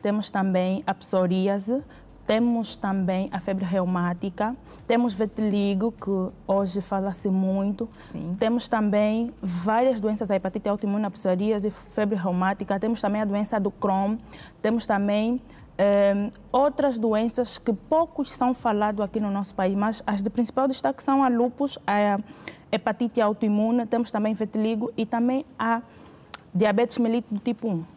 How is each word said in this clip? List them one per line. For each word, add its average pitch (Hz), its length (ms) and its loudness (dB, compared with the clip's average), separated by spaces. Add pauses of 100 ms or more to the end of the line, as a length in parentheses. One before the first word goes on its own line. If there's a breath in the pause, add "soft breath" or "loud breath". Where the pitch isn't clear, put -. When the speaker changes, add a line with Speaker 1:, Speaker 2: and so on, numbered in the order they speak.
Speaker 1:
temos 208 300 -2
também 190 540 0
a 196 100 0
psoríase, 196 840 0 (460 loud breath)
temos 226 500 0
também 190 540 0
a 190 80 -4
febre 190 260 -2
reumática, 180 880 -2 (320 loud breath)
temos 240 260 2
vitiligo, 202 800 0
que 190 400 -2 (160)
hoje 196 320 0
fala-se 196 500 -4
muito. 190 680 0
Speaker 2:
Sim. 165 420 -8
Speaker 1:
Temos 226 300 0
também 214 720 0
várias 214 580 2
doenças, 214 320 -2
a 196 40 4
hepatite 196 340 -2
autoimune, 208 360 0
a 190 60 -4
psoríase, 202 580 0
febre 214 460 -2
reumática. 190 640 0
Temos 220 220 -2
também 208 200 0
a 214 40 0
doença 208 340 -2
do 196 120 0
Crohn. 196 460 0 (440 loud breath)
Temos 220 240 0
também, 214 560 0 (360 loud breath)
eh, 202 520 4 (220)
outras 277 460 2
doenças 226 600 0
que - 160 0
poucos 311 580 0
são 254 220 0
falados 208 500 0
aqui 202 160 -4
no 208 120 -2
nosso 196 240 -4
país, 190 200 0
mas 214 300 0
as 208 160 -2
de 202 80 -2
principal 247 380 0
destaque 269 360 -2
são 277 200 4
a 262 40 4
lúpus, 247 500 0 (100)
a 202 320 2 (520 loud breath)
hepatite 220 480 0
autoimune, 214 680 2
temos 233 260 -2
também 214 220 0
vitiligo 220 640 -2
e 220 100 0
também 247 380 0 (160)
a 226 220 0 (720 loud breath)
diabetes 208 440 4
mellitus 233 340 0
do 208 80 -4
tipo 233 280 -2
um. 170 160 -2 (140)